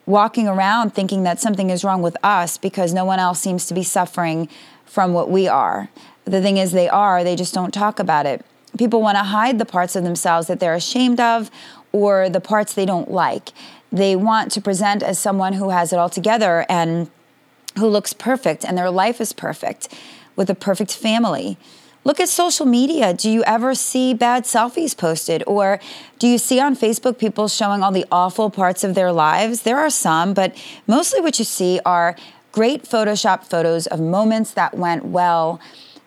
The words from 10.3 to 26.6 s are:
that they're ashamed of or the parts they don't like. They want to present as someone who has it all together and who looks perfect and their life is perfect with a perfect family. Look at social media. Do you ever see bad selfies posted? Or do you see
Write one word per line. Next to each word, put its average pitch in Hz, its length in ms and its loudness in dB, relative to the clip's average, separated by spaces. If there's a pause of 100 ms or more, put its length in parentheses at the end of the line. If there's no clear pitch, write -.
that 180 140 -4
they're 165 140 2
ashamed 247 460 0
of 233 300 0 (420)
or 196 380 4
the 175 100 0
parts 208 320 0
they 196 140 -2
don't 185 240 -2
like. 160 420 -2 (400)
They 190 240 2
want 220 360 0
to 208 100 -4
present 202 400 0
as 185 160 -2
someone 196 340 0
who 190 160 -2
has 175 240 0
it 180 60 0
all 175 100 2
together 190 640 0
and 170 380 0 (680)
who 220 100 4
looks 208 240 0
perfect 220 520 -2
and 180 140 -2
their 180 120 0
life 190 300 0
is 220 120 -6
perfect - 560 -8 (480)
with 190 120 0
a 196 60 2
perfect 196 380 -2
family. 214 640 -2 (480)
Look 294 160 0
at 349 80 0
social 349 380 0
media. 247 480 2
Do 214 160 -2
you 226 140 2
ever 233 300 0
see 254 380 0
bad 240 320 0
selfies 247 520 -2
posted? 165 500 -2
Or 202 340 2 (380)
do 240 100 2
you 240 100 4
see 254 220 2